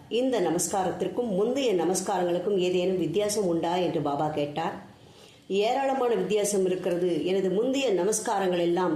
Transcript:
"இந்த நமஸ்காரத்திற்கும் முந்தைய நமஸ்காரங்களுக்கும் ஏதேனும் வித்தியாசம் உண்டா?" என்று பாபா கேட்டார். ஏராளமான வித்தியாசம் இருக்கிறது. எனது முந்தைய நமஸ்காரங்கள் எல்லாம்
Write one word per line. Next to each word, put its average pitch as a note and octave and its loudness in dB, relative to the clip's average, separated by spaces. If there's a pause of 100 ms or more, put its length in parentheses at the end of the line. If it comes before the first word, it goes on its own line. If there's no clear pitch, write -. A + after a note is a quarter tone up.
"இந்த A#3+ 0
நமஸ்காரத்திற்கும் F3+ -2
முந்தைய A#3 0
நமஸ்காரங்களுக்கும் F3+ 0
ஏதேனும் F3+ 2
வித்தியாசம் G#3 0
உண்டா?" E3+ 0
என்று E3+ 0
பாபா D3 -2
கேட்டார். D3+ -4 (640)
ஏராளமான B3 0
வித்தியாசம் G3 0
இருக்கிறது. F3+ 0 (160)
எனது F#3+ 0
முந்தைய C4 0
நமஸ்காரங்கள் F#3+ 0
எல்லாம் F3 2